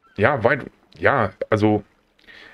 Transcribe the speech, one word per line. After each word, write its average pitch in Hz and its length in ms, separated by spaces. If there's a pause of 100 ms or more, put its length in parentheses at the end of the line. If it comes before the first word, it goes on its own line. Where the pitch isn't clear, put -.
(160)
Ja, 117 280
weit, 131 220 (320)
ja, 104 320 (200)
also 107 320 (720)